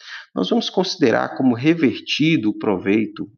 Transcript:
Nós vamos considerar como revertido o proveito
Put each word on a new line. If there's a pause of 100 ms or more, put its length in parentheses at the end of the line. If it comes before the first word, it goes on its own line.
(340)
Nós
vamos
considerar
como
revertido
o
proveito